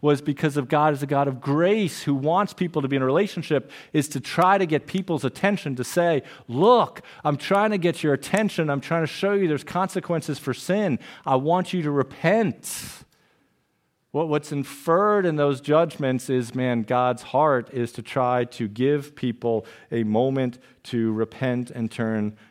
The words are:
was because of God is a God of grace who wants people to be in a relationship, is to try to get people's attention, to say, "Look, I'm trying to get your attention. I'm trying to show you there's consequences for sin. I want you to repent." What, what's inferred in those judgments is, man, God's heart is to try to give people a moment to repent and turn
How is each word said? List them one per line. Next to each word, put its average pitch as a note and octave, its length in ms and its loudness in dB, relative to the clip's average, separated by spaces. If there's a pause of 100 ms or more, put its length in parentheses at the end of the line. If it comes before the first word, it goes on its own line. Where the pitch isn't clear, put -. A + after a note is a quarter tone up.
was D3 180 4
because D3 380 -2
of B2+ 100 -2
God D3+ 240 4
is C#3 100 -4
a C#3+ 40 -4
God C#3 200 2
of C3 140 -4
grace F3 640 0
who C#3+ 120 0
wants E3 380 0
people E3 300 -2
to C3+ 60 -2
be C#3 80 0
in C3+ 40 2
a C3 60 0
relationship, D#3+ 640 0 (240)
is D3 140 0
to C#3 120 -6
try F#3 380 2
to F#3+ 80 0
get D3+ 200 -2
people's F3+ 380 -4
attention, D#3 520 -2
to B2 80 -4
say, E3+ 380 0 (260)
"Look, F#3 520 4 (240)
I'm D3 140 0
trying G3+ 320 2
to G3+ 80 0
get E3+ 240 0
your D3+ 100 2
attention. E3+ 560 0
I'm C#3 140 -2
trying E3 220 -2
to - 20 -4
show G3 260 -2
you G3 160 2
there's D3 160 -2
consequences E3+ 760 -4
for C3+ 140 -6
sin. F3+ 460 0 (260)
I C3+ 120 2
want E3 360 0
you F3+ 80 0
to D3 100 0
repent." E3 1120 -2 (1080)
What, D#3+ 180 -2
what's D3 240 -2
inferred F#3 720 2
in D#3+ 120 0
those C#3+ 260 2
judgments D3 640 0
is, B2+ 260 0
man, B2 280 0
God's B2 400 0
heart C3+ 500 2
is A#2+ 200 -4
to A2+ 100 -12
try B2 420 0
to A#2+ 240 -6
give C3+ 480 -2
people A#2 480 -2 (260)
a A2+ 140 -2
moment B2+ 540 0 (260)
to A2+ 300 -2
repent A#2+ 560 -4
and A2+ 200 -6
turn A2 460 -4 (140)